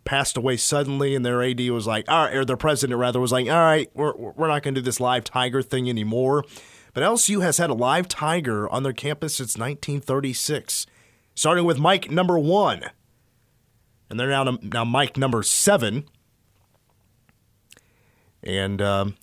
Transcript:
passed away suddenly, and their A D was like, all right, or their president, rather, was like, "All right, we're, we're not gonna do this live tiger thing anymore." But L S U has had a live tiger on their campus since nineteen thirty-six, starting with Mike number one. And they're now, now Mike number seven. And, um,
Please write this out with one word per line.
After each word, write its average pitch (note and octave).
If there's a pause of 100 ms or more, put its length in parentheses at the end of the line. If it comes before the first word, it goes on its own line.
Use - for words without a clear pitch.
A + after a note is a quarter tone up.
passed C3+
away B2+
suddenly, C#3
and B2
their B2
A B2+
D B2
was A2+
like, A2
all D#3+
right, -
or C3+
their B2+
president, C#3
rather, B2
was B2
like, B2+
"All D#3
right, D#3+
we're, D3
we're A#2
not D3
gonna C#3
do C3
this B2
live B2
tiger B2+
thing B2+
anymore." B2 (480)
But B2+
L G#3
S A#3
U G3+
has F3
had E3+
a C3+
live C3+
tiger B2+
on C3
their C3+
campus D3
since B2+
nineteen C#3+
thirty-six, C#3 (480)
starting F3
with D#3
Mike F3+
number F3+
one. D#3+ (1300)
And A2
they're B2+
now, C3+
now A#2
Mike C3
number C3
seven. A#2+ (2500)
And, G2
um, G2+